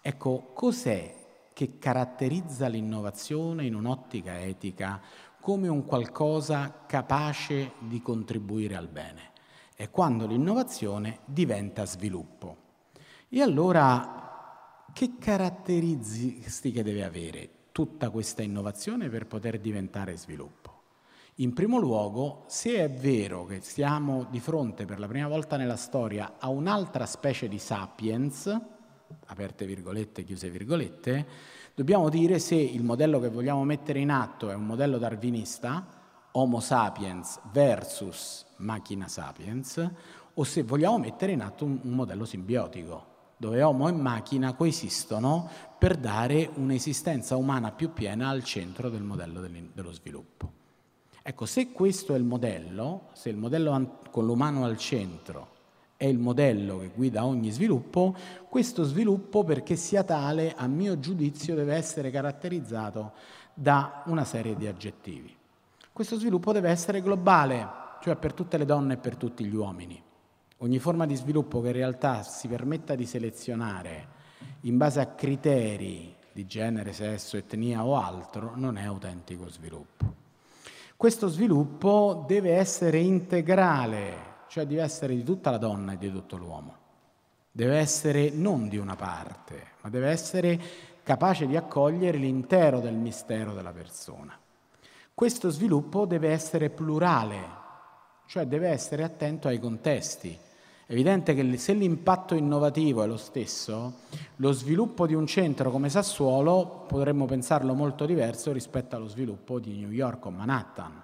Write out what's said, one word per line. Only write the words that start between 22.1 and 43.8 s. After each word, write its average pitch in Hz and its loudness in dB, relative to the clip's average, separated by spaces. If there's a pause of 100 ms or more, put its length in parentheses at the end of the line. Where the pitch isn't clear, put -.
se 233 -2
è 156 2
vero 107 0
che 95 -10
siamo 143 0
di 123 -6
fronte 120 -2
per 98 -8
la 104 -6
prima 135 -4
volta 147 -2
nella 123 -2
storia 107 -4
a 131 -4
un'altra 147 -2
specie 131 -2
di 101 -6
sapiens, 117 -4 (640)
aperte 98 -8
virgolette, 95 -8
chiuse 92 -10
virgolette, 113 -2 (480)
dobbiamo 156 4
dire 165 6
se 170 2
il 127 2
modello 135 4
che 120 0
vogliamo 135 0
mettere 147 0
in 143 2
atto 113 0
è 98 -4
un 107 -4
modello 127 2
darwinista, 120 -4 (460)
Homo 123 4
sapiens 98 0 (100)
versus 107 2 (120)
macchina 98 -6
sapiens, 107 -6 (440)
o 147 0
se 156 0
vogliamo 151 4
mettere 151 -2
in 139 0
atto 104 -6
un, 135 -2
un 123 -4
modello 110 -2
simbiotico, 92 -6 (320)
dove 117 0
Homo 147 4